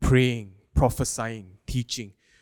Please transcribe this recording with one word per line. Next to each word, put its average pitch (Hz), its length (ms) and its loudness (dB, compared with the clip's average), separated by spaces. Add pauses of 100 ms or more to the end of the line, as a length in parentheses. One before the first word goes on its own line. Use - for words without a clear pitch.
praying, 127 520 2 (220)
prophesying, 113 920 -2
teaching. 117 480 -6 (280)